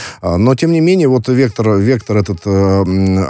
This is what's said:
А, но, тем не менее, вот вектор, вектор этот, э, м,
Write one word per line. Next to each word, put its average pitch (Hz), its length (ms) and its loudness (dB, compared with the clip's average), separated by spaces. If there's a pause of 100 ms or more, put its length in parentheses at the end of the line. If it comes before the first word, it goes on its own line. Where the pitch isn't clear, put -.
(200)
А, 87 160 -2
но, 120 180 2
тем 165 160 -2
не 165 100 2
менее, 170 280 2
вот 127 200 0
вектор, 113 500 0
вектор 110 400 0
этот, 95 260 -4
э, 104 60 -4
м, 95 800 0